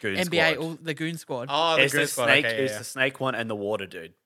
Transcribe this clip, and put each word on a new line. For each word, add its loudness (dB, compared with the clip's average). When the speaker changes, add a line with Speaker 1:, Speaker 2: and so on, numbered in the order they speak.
Speaker 1:
Goon -2
Speaker 2:
N 2
B 0
A 4
Speaker 1:
Squad. -4
Speaker 2:
all, -6
the -6
Goon -4
Squad. -8
Speaker 3:
Oh, 2
the 6
Speaker 1:
It's 2
Speaker 3:
Goon 2
Speaker 1:
the 0
Speaker 3:
Squad. -2
Speaker 1:
snake. 4
Speaker 3:
Okay, 0
Speaker 1:
it's -2
Speaker 3:
yeah. -8
Speaker 1:
the -10
snake -2
one 0
and -4
the -4
water -2
dude. -14